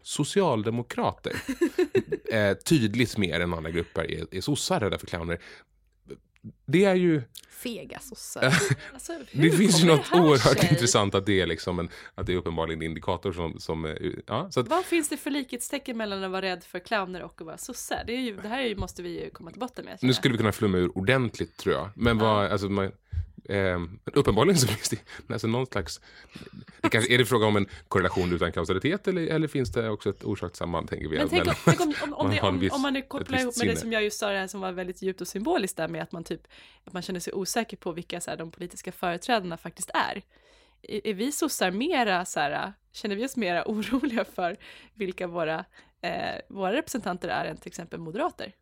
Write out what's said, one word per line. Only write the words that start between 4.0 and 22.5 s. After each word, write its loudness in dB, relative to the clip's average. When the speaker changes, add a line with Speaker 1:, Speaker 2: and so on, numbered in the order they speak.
Speaker 1:
är, -8
är -4
sossar 0
rädda 0
för -10
clowner. -4
Det 6
är 6
ju 4
Speaker 2:
Fega -12
sossar. -6
Speaker 3:
Alltså, -12
Speaker 1:
<laughs> -14
Det -2
Speaker 3:
hur 8
Speaker 1:
finns 6
ju 6
Speaker 3:
kommer 10
Speaker 1:
något 0
Speaker 3:
det 6
här 10
Speaker 1:
oerhört 8
Speaker 3:
sig? 6
Speaker 1:
intressant 4
att 4
det 4
är 2
liksom -2
en, -4
att -6
det 0
är 2
uppenbarligen -2
en -4
indikator -4
som... -4
som, -6
eh, -4
ja, -4
så 0
att -4
Speaker 3:
Vad 0
finns -2
det -6
för -6
likhetstecken -6
mellan -6
att -6
vara -4
rädd -4
för -12
clowner -4
och -16
att -12
vara -14
sosse? -8
Det -6
är -4
ju, -4
det -10
här -4
är -2
ju, -2
måste -8
vi -8
ju -10
komma -18
till -18
botten -10
med, -14
Speaker 1:
Nu -16
Speaker 3:
känner 2
jag. 4
Speaker 1:
skulle 0
vi 0
kunna 4
flumma 2
ur 0
ordentligt, 0
tror 0
jag. -4
Men 4
Speaker 3:
Ja. 6
Speaker 1:
vad, 4